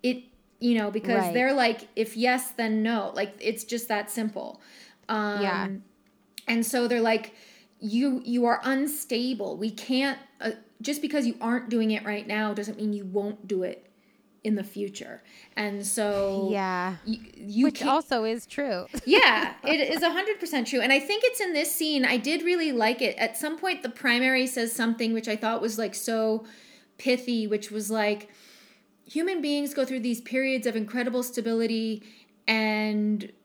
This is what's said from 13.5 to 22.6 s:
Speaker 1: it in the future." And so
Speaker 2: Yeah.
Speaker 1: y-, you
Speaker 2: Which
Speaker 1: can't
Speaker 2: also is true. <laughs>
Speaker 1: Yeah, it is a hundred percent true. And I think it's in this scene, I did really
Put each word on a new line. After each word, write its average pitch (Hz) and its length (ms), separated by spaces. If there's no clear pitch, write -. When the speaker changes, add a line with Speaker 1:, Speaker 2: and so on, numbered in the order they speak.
Speaker 1:
it - 220
in 214 120
the 196 80
future." - 580
And 202 300
so 196 680
Speaker 2:
Yeah. 185 440
Speaker 1:
y-, 220 140
you 208 300
Speaker 2:
Which 311 100
Speaker 1:
can't 277 160
Speaker 2:
also 269 320
is 220 240
true. 214 480
<laughs> - 100
Speaker 1:
Yeah, 262 480
it 302 160
is 311 220
a 339 80
hundred 403 300
percent 285 280
true. 254 140
And 254 100
I 277 80
think 403 260
it's 494 140
in 359 140
this 294 180
scene, 294 340
I 247 120
did 294 240
really 339 300